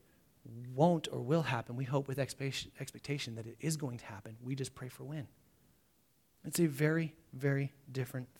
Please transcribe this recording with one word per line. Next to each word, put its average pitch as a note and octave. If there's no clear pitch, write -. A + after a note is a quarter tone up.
won't D#3+
or B2+
will D3
happen. A#2+
We C3+
hope C3+
with C3+
expe-, C3+
expectation C#3
that A2+
it A2+
is D#3
going C3
to -
happen. A2
We B2+
just C3
pray B2+
for C3
when. C#3
It's D3+
a F3
very, D#3
very C#3
different B2+